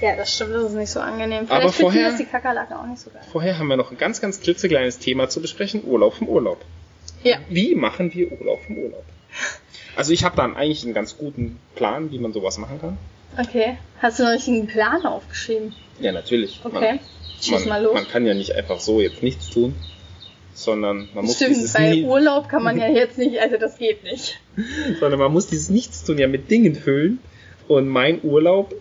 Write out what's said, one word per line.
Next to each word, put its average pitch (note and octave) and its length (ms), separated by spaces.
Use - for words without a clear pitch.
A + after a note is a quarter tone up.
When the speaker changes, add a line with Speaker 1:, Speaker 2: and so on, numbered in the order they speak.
Speaker 1:
Ja, - 160
das - 180
stimmt. A3 200
Das A#3 100
ist G#3 100
nicht G#3 160
so - 100
angenehm. A3 460
Vielleicht B3+ 160
Speaker 2:
Aber C#4 100
Speaker 1:
finden - 200
Speaker 2:
vorher D#4+ 180
Speaker 1:
das A#3+ 80
die B3 60
Kakerlaken B3 520
auch A#3 100
nicht B3 160
so - 80
geil. - 200
Speaker 2:
vorher E3+ 280
haben D3+ 100
wir C3+ 80
noch B2 160
ein A#2+ 60
ganz, G3 220
ganz G3 200
klitzekleines D3+ 580
Thema C3 300
zu - 120
besprechen. - 460
Urlaub A2+ 280
vom - 140
Urlaub. G#2+ 360
Speaker 1:
Ja. A#3+ 140
Speaker 2:
Wie G#3 260
machen E3+ 380
wir F3 180
Urlaub - 320
vom G#3+ 140
Urlaub? - 260
Also C#3+ 180
ich F3 100
habe F3 120
dann B2+ 200
eigentlich D3 280
einen A#2 100
ganz G#2 240
guten C#3+ 400
Plan, C3+ 360
wie C3+ 80
man A2+ 140
sowas F#2+ 240
machen B2+ 240
kann. E3+ 160
Speaker 1:
Okay. A#3+ 380
Hast A#3 180
du C4 60
noch A#3 80
nicht A#3 160
einen A3 180
Plan A3+ 380
aufgeschrieben? A3 680
Speaker 2:
Ja, G#2 120
natürlich. G2 520
Speaker 1:
Okay. A3 280
Speaker 2:
Man, C#4 80
Speaker 1:
Schieß - 180
Speaker 2:
man, - 80
Speaker 1:
mal G#3 140
los. A3+ 120
Speaker 2:
man G2 140
kann A#2+ 160
ja A2 100
nicht G2 200
einfach F2+ 260
so A2 200
jetzt F#2 220
nichts - 280
tun, A#2+ 240
sondern G2+ 600
man G#2 100
muss A#2+ 120
Speaker 1:
Stimmt, C4+ 200
Speaker 2:
dieses A3+ 180
Speaker 1:
bei D#3+ 160
Speaker 2:
Nie- D#3+ 140
Speaker 1:
Urlaub C#4+ 440
kann - 140
man A#3 160
ja A3+ 100
jetzt B3 300
nicht, B3 220
also A3+ 180
das - 200
geht A3 260
nicht. - 360
Speaker 2:
<laughs> C4 440
Sondern C#3+ 200
man C#3 120
muss F3+ 140
dieses D#3 240
Nichtstun F#3+ 480
ja C3+ 100
mit C3+ 220
Dingen G#3+ 240
füllen. D3 440
Und C3+ 200
mein C#3 360
Urlaub F3 560